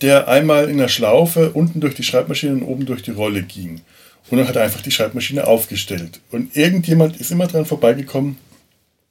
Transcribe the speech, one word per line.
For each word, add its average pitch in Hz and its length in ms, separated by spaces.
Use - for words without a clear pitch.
der 139 260
einmal 147 420
in 143 100
der 127 100
Schlaufe 160 600
unten 165 280
durch 143 160
die 127 80
Schreibmaschine 139 500
und 127 100
oben 131 220
durch 127 180
die 117 80
Rolle 104 320
ging. 87 380
Und 123 100
dann 127 80
hat 131 80
er 117 80
einfach 101 180
die 139 100
Schreibmaschine 123 560
aufgestellt. 98 720
Und 120 260
irgendjemand 165 640
ist - 100
immer 175 160
dran 156 180
vorbeigekommen 135 720